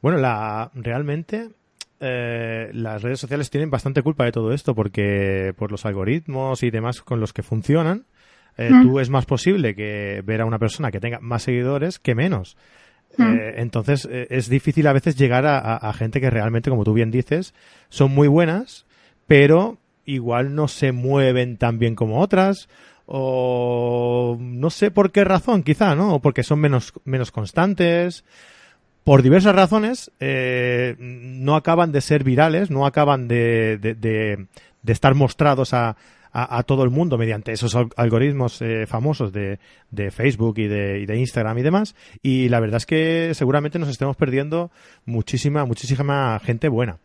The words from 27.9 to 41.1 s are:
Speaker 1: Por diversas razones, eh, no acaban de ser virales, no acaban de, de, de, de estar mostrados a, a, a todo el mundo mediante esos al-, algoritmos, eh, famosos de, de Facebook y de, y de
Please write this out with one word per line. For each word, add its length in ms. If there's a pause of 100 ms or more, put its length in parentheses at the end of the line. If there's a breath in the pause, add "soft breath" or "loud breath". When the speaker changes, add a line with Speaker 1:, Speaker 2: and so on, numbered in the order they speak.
Speaker 1:
Por 180
diversas 320
razones, 560 (100)
eh, 800
no 580
acaban 360
de 100
ser 220
virales, 460
no 140
acaban 420
de, 540
de, 140
de, 520 (360 soft breath)
de 100
estar 220
mostrados 580
a, 240 (340 soft breath)
a, 280
a 60
todo 200
el 60
mundo 260
mediante 360
esos 220
al-, 220
algoritmos, 640
eh, 260
famosos 460
de, 280 (300 soft breath)
de 200
Facebook 480
y 80
de, 340
y 60
de 100